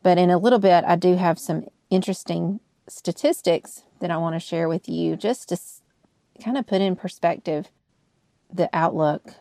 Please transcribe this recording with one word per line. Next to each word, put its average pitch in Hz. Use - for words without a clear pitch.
But 180
in 180
a 180
little 233
bit, 180
I 175
do 180
have 170
some -
interesting 185
statistics -
that 175
I 165
want 165
to 170
share 165
with 165
you 165
just 214
to 175
s-, -
kind 240
of 254
put 190
in 185
perspective 170
the 175
outlook 160